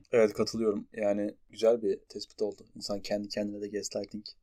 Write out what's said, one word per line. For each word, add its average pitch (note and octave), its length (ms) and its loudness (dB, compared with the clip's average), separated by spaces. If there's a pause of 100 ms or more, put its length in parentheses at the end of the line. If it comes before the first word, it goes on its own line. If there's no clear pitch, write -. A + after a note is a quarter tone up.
(120)
Evet, A2 200 6
katılıyorum. A2 600 0
Yani G#2 420 0 (160)
güzel A2 320 4
bir G2 160 2 (100)
tespit - 340 -8
oldu. G2+ 200 -4 (140)
İnsan G2+ 240 -6
kendi G#2 280 -4
kendine G#2 320 -4
de G#2 80 -6
gaslighting G#2 560 -6 (180)